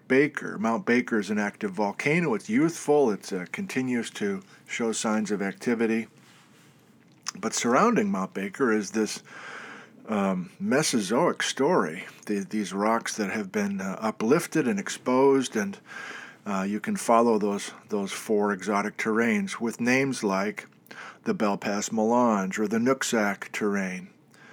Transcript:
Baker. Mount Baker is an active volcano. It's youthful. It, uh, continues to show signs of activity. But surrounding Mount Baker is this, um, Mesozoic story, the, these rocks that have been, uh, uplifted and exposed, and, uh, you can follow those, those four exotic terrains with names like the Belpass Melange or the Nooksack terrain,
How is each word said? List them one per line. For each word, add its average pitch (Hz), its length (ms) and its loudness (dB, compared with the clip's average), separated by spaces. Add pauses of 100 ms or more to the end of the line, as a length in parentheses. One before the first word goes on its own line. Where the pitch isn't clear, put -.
Baker. - 480 2
Mount 110 280 0
Baker 120 320 2
is 98 120 -2
an 107 100 0
active 101 320 -2
volcano. 123 640 0
It's 101 160 -4
youthful. 147 640 4
It, - 200 -6
uh, 90 220 -4
continues 123 580 -2
to 98 300 -4 (260)
show 117 240 -2
signs 107 400 0
of 98 100 -2
activity. 113 680 0 (1300)
But 113 140 -4
surrounding 135 560 2
Mount 95 240 -2
Baker 101 380 0
is 107 200 0
this, 110 320 -2 (840)
um, 95 520 0
Mesozoic 120 840 0
story, 117 600 0 (200)
the, 101 240 -2
these 98 240 -4
rocks 110 440 0
that 101 140 -2
have 101 200 -4
been, 101 300 -2
uh, 95 180 -4
uplifted 127 680 0
and 101 120 0
exposed, 131 760 2
and, 98 220 -4 (680)
uh, 98 220 -2
you 104 120 -2
can 104 160 -4
follow 117 420 6
those, 101 340 -2 (180)
those 196 220 -2
four 104 400 0
exotic 101 460 -2
terrains 110 600 0
with 117 220 -4
names 127 420 0
like 98 440 -2 (560)
the 110 100 0
Belpass 101 580 -2
Melange 110 680 2
or 107 80 0
the 110 100 0
Nooksack 113 760 0
terrain, 95 580 -4 (440)